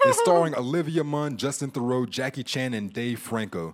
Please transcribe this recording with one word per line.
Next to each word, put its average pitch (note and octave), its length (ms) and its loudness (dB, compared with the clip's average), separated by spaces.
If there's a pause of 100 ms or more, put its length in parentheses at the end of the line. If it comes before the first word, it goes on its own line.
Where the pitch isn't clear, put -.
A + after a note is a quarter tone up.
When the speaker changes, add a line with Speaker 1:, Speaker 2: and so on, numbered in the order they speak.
Speaker 1:
It's B4+ 140 4
Speaker 2:
<laughs> A#4 40 2
Speaker 1:
starring E3+ 300 6
Olivia D#3 520 0
Munn, D3 320 -2
Justin B2+ 340 -4
Theroux, B2 360 0
Jackie C3 360 -4
Chan, C3 300 -2
and G#2 180 -4
Dave A#2+ 280 -2
Franco. G2 540 -4